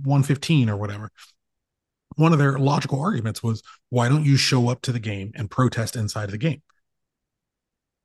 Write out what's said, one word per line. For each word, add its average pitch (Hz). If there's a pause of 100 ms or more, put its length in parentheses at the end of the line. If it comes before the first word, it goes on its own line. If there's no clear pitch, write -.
one 139
fifteen 139
or 104
whatever, 104 (1040)
one 160
of 151
their 139
logical 139
arguments 131
was, 113 (280)
"Why 120
don't 151
you 139
show 123
up 127
to 131
the 120
game 104
and 104
protest 120
inside 107
of 98
the 104
game? 151 (1400)